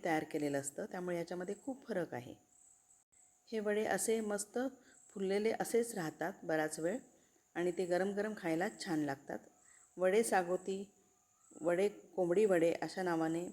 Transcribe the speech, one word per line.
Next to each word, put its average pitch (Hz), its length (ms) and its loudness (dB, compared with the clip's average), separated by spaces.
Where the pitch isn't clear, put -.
तयार 156 180 2
केलेलं 147 360 -2
असतं, 143 260 -6
त्यामुळे 180 320 -4
याच्यामध्ये 180 380 -6
खूप 269 220 -10
फरक 180 260 -2
आहे. 123 200 -8
हे 220 80 -4
वडे 208 260 0
असे 220 360 0
मस्त 208 380 -4
फुललेले 202 460 0
असेच 233 360 0
राहतात 165 380 -4
बराच 156 360 0
वेळ 175 180 0
आणि 175 160 0
ते 185 140 -2
गरम 180 260 2
गरम 208 260 -2
खायला 165 300 0
छान 160 140 0
लागतात. 139 400 -4
वडे 185 260 4
सागोती, 190 720 0
वडे, 175 280 2
कोंबडी 190 560 2
वडे 170 360 6
अशा 170 220 -4
नावाने 165 500 0